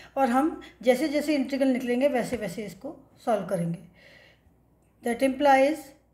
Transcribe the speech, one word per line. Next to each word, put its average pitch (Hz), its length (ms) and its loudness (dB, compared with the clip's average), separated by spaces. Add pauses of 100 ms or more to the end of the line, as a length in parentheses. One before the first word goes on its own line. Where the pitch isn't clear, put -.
(180)
और 262 120 2
हम 269 200 2 (320)
जैसे 247 280 2
जैसे 294 260 0
इंटीग्रल 269 320 0
निकलेंगे 247 400 0
वैसे 247 300 -2
वैसे 208 280 -8
इसको 262 300 -14 (300)
सॉल्व 202 220 -2
करेंगे। 170 320 -4 (1200)
That 240 200 -2
implies, 269 540 4 (360)